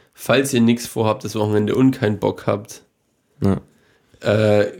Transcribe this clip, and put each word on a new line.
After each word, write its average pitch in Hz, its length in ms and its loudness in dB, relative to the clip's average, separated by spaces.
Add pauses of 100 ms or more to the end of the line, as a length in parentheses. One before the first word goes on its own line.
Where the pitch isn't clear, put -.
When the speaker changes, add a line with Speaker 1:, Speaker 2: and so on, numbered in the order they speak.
(140)
Speaker 1:
falls 135 400 0
ihr 120 80 2
nichts 117 260 2
vorhabt 107 380 -2
das 104 100 -8
Wochenende 107 400 0
und 131 160 4
keinen 107 280 -2
Bock 104 280 -4
habt, 104 360 -6 (600)
Speaker 2:
Ja. 98 160 0 (600)
Speaker 1:
äh, 104 460 2 (120)